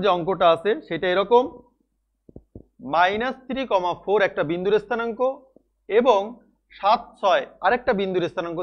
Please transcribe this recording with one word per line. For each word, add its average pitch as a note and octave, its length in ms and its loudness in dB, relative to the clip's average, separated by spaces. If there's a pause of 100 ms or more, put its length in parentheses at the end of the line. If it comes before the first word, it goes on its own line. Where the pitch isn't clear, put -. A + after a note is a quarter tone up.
যে G3+ 120 2
অঙ্কটা F3 400 0
আছে G3+ 160 -2 (160)
সেটা E3+ 260 -4
এরকম, A#3+ 300 4 (1500)
মাইনাস G#3+ 400 0 (120)
থ্রি C4 140 -6 (100)
কমা F3+ 220 0 (100)
ফোর G3+ 240 2
একটা F#3 240 -2
বিন্দুর F#3 320 0
স্থানাঙ্ক A#3 360 -6 (800)
এবং A#3 200 4 (600)
সাত G#3+ 220 2 (180)
ছয় E3 240 2 (220)
আরেকটা A#3+ 340 0
বিন্দুর F#3 320 -2
স্থানাঙ্ক E3+ 320 -6